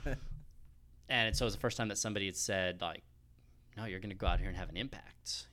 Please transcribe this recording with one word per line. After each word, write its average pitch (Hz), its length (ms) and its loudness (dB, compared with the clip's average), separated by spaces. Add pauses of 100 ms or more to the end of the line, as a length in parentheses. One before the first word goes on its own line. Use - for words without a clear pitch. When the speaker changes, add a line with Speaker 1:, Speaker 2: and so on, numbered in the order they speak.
Speaker 1:
<laughs> 131 120 0 (920)
Speaker 2:
And 113 260 6
so 127 100 4
it - 20 6
was 101 80 2
the - 40 -6
first - 180 2
time 113 120 2
that 101 80 -2
somebody 104 280 2
had 92 100 -2
said, 92 460 2
like, 85 220 -4 (720)
"No, 107 80 -4
you're 95 140 -4
gonna 101 140 -6
go 98 140 0
out 90 120 6
here 98 100 0
and 90 80 -4
have 92 120 -4
an - 80 -6
impact. - 760 -8